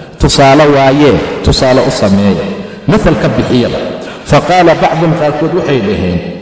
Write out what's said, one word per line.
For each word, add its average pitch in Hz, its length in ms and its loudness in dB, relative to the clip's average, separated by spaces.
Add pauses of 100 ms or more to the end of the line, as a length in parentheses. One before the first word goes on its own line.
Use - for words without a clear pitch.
(200)
tusaale 143 500 4
waayee, 139 480 4 (240)
tusaale 131 400 0
u - 80 0
sameeya, 98 560 0 (400)
mathal 220 320 0
ka - 160 -2
bixiyaba. 117 460 -2 (460)
Faqaala 170 520 2
bacdun, 160 400 0
qaarkood 151 400 -2
waxay 139 240 -2
dhaheen 90 380 -2 (220)